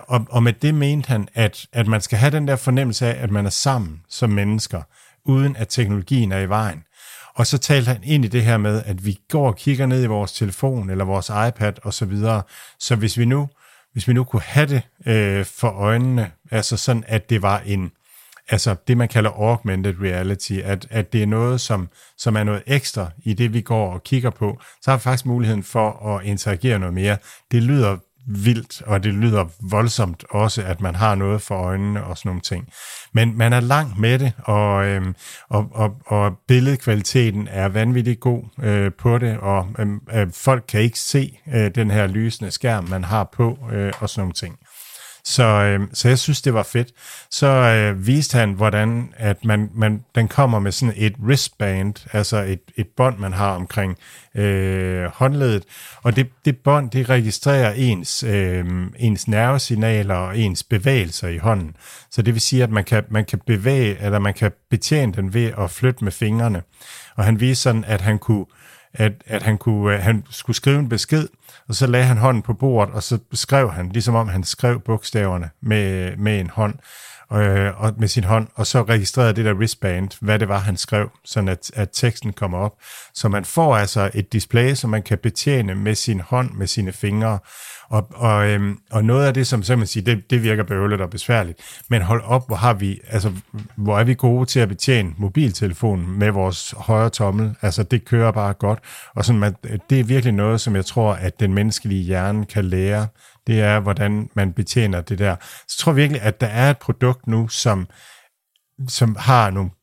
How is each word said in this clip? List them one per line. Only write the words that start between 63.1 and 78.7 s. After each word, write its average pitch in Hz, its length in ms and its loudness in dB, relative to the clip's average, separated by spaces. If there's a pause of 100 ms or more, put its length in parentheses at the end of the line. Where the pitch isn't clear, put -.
man 107 140 0
kan - 220 -6
bevæge, 113 560 0
eller 104 160 0
man 101 160 0
kan 104 160 0 (200)
betjene 131 420 0
den 95 220 -4
ved 117 240 0
at 90 120 -2
flytte 127 340 0
med 95 80 -2
fingrene. 110 500 -2 (540)
Og 101 80 2
han 110 160 4
viste 127 220 2
sådan, 113 220 2
at 104 160 0
han 107 180 2
kunne, 104 280 0 (480)
at, 107 180 2 (140)
at 107 160 -4
han 107 160 2
kunne, 104 360 2
øh, 101 80 -2
han 107 280 2
skulle - 260 -6
skrive 139 220 2
en 139 100 -2
besked, 147 400 0 (400)
og 110 60 -4
så 131 120 0
lagde 127 200 4
han 120 120 4
hånden 120 240 2
på 117 120 -2
bordet, 107 400 0
og - 80 -6
så 117 160 -2 (140)
skrev 127 400 0
han, 87 160 -4
ligesom 113 260 0
om 113 140 2
han 90 160 -2
skrev 120 360 -2
bogstaverne 98 680 -2 (120)
med, 95 540 0
med 104 240 0
en 90 100 -4
hånd, 156 240 -2 (580)
øh, 98 480 2
og 110 180 0
med 110 100 2
sin 107 160 0
hånd, 110 300 2
og - 120 -2
så 127 160 2